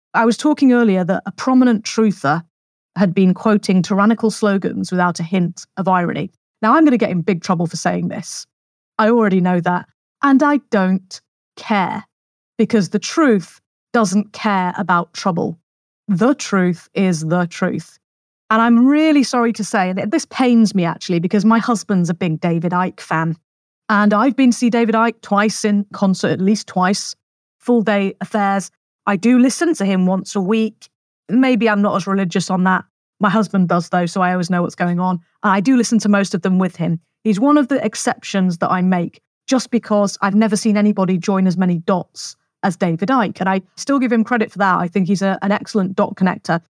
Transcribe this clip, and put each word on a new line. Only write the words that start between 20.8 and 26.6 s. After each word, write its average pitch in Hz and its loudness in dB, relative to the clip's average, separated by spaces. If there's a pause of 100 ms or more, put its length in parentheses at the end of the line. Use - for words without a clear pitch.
actually, 170 -4
because 185 0
my 226 4
husband's 196 0
a - -2
big 165 -4
David 170 -2
Icke 180 -4
fan. 165 -4 (520)
And 208 4
I've 233 2
been 262 4
to - 0
see 240 0
David 226 0
Icke 226 0
twice 208 -2
in 202 0
concert, 190 0
at 165 -2
least 202 0